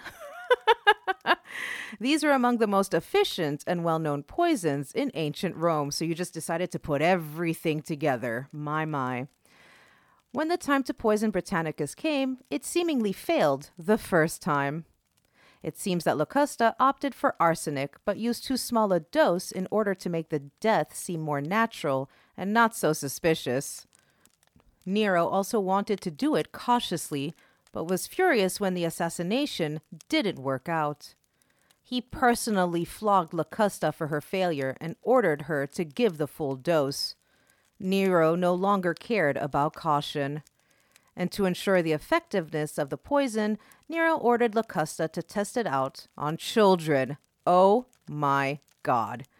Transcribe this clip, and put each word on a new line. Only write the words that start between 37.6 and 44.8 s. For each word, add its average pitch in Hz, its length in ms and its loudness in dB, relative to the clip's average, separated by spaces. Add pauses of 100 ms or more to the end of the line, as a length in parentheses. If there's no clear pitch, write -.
Nero 185 540 4
no 180 200 2
longer 185 400 2
cared 165 420 0
about 147 380 -2
caution. 147 680 -2 (760)
And 180 160 -4
to 196 140 0
ensure 180 360 2
the 160 100 0
effectiveness 156 840 -2
of 147 120 -2
the 151 60 -4
poison, 214 640 -2 (300)
Nero 330 280 0
ordered 233 360 2
Locusta 160 580 -2